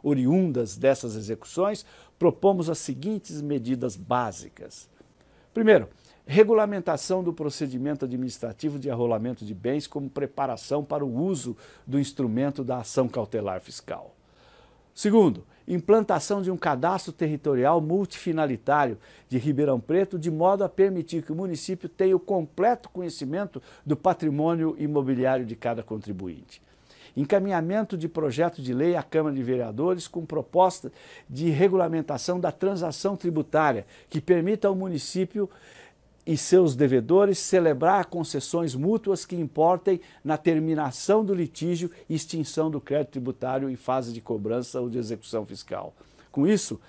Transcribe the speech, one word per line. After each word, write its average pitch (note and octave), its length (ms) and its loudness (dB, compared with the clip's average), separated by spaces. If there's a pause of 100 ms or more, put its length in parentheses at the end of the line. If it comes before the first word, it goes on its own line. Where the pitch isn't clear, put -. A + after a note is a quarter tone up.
oriundas C3 760 2
dessas C3 380 2
execuções, A2+ 680 -4 (320)
propomos F3 540 2
as D3+ 80 -2
seguintes D#3+ 600 -6
medidas B2+ 560 -4
básicas. - 920 -6 (640)
Primeiro, G#3+ 360 6 (360)
regulamentação G3 960 4
do E3+ 80 0
procedimento C#3+ 760 -4
administrativo B2+ 760 -6
de C#3 100 -6
arrolamento A#2 560 -2
de G#2 80 -10
bens B2+ 320 -2
como C#3 240 -8
preparação C#3 760 -4
para C#3+ 220 -4
o B2+ 180 -2
uso C#3 320 -4 (300)
do C3+ 140 -2
instrumento C3+ 640 -2
da B2 140 -4
ação B2 300 -2
cautelar G#2 540 -4
fiscal. - 540 -14 (800)
Segundo, G3+ 520 4 (220)
implantação G3+ 760 2
de F#3 100 -4
um F3+ 60 -4
cadastro E3 560 -2
territorial D3+ 640 2
multifinalitário D3+ 1200 0 (300)
de B2+ 100 -2
Ribeirão C3+ 420 2
Preto, F#3 400 0
de D#3+ 100 -4
modo F3+ 340 2
a F3+ 60 -2
permitir F3 540 0
que - 80 -10
o D#3 40 -4
município F3+ 520 -6
tenha F#3+ 280 2
o F3+ 40 2
completo F#3+ 680 -2
conhecimento E3+ 720 -6 (240)
do C#3+ 100 0
patrimônio D#3+ 800 0
imobiliário C3 680 0
de A2 100 -10
cada A#2 260 -4
contribuinte. F#2+ 800 -10 (540)
Encaminhamento F#3 840 0
de D#3+ 100 -6
projeto D#3 540 -2
de B2 120 -4
lei D#3+ 220 2
à D3 80 -2
Câmara D#3 300 0
de C3+ 100 -4
Vereadores B2+ 640 -2
com E3 180 -8
proposta D#3+ 640 0 (380)
de D3 200 0
regulamentação E3 920 2
da E3+ 120 0
transação F#3 640 -2
tributária, D#3 720 0 (240)
que D3+ 120 -4
permita F#3+ 460 2
ao G3 80 4
município F#3 720 -4 (760)
e D#3 140 0
seus F3 380 6
devedores D3 640 4
celebrar E3+ 640 2
concessões D#3+ 720 -4
mútuas G3 500 0
que F#3 100 -10
importem E3+ 640 2 (240)
na D3+ 140 0
terminação D#3+ 880 2
do G3 80 0
litígio E3+ 560 -2 (180)
e E3 60 -4
extinção D#3 560 -2
do D3+ 100 -4
crédito C#3 340 -2
tributário C3 540 -4
em B2+ 80 -6
fase B2+ 380 -4
de A2+ 80 -12
cobrança A#2 580 -4
ou B2 80 -4
de A#2+ 120 -4
execução A2 480 -6
fiscal. F#2 480 -12 (360)
Com C#3 140 2
isso, G3 440 2